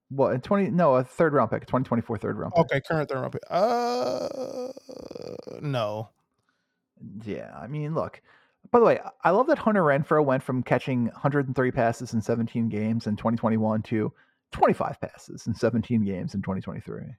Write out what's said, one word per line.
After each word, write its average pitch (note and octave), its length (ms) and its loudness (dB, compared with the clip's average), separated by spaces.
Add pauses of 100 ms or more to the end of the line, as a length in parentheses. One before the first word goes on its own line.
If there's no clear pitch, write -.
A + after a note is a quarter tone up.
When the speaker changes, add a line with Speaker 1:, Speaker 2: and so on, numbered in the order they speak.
Speaker 1:
what, B2+ 340 2
twenty, G3+ 280 2
no, D#3+ 240 4
a B2+ 80 4
third D#3 300 0
round C3 180 4
pick, A2 160 -4
twenty B2+ 180 0
twenty-four A#2 320 -2
third - 220 -4
round - 160 -6
pick. E3 100 6
Speaker 2:
Okay, C#3 160 -2
current D3+ 280 -2
third C3+ 100 -4
round B2+ 140 -6
pick. - 160 -10
Uh, B3 1200 -2 (920)
no. A2+ 480 -4 (1120)
Speaker 1:
Yeah, C2 320 -12
I D2 120 -14
mean, D3+ 260 -6
look. A2+ 280 -4 (480)
By A#3+ 100 6
the A#3 60 8
way, D3 140 6 (240)
I E3+ 60 6
love A3 180 4
that D#4 100 4
Hunter G#3 240 2
Renfrow D3+ 440 4
went C3+ 180 2
from B2+ 180 -2
catching B2 460 0
hundred C#3+ 400 0
and C3 80 -4
three B2+ 160 2
passes A#2 420 0
in A2+ 80 0
seventeen A#2 480 -2
games A2 380 -2
in G#2 80 0
twenty A#2 220 0
twenty-one A2 460 0
to A2+ 280 -2 (400)
twenty-five - 480 0
passes - 480 -12
in A#2 80 -2
seventeen A2+ 480 0
games G2 320 -4
in G2 60 -4
twenty F#2+ 200 -4
twenty-three. A2 440 -12 (120)